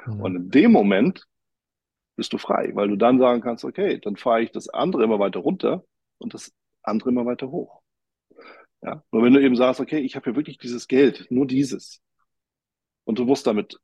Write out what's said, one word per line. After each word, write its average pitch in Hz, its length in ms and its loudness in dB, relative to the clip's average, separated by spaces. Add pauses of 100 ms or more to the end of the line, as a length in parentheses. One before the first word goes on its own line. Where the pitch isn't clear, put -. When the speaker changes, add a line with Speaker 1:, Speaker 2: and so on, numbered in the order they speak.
Speaker 1:
Mhm. 104 140 -10
Speaker 2:
Und 95 160 -6
in 90 140 -8
dem 185 240 6
Moment 107 520 2 (920)
bist - 160 -8
du - 40 -4
frei, - 360 -2
weil 101 160 0
du 101 80 -2
dann 120 220 4
sagen 123 200 4
kannst, 117 240 -8
„Okay, 156 380 -4
dann 104 160 -8
fahre 113 240 0
ich 113 100 -4
das - 160 -12
andere 139 380 -2
immer 110 120 0
weiter 98 220 -2
runter 160 460 -4 (320)
und - 160 -12
das - 180 -18 (320)
andere 110 260 -4
immer 123 160 0
weiter 123 260 -6
hoch.“ - 300 -12 (1000)
Ja. - 200 -12 (100)
Nur 113 120 2
wenn 123 100 6
du 139 80 8
eben 131 140 4
sagst, 127 240 2
„Okay, 147 200 -6
ich 135 180 -8
habe - 80 -12
hier 117 100 -4
wirklich 151 220 -6
dieses 120 320 -12
Geld, 131 400 2
nur 131 180 0
dieses.“ 131 540 -4 (1040)
Und 110 120 -4
du 123 60 -2
musst 131 240 0
damit 104 360 -2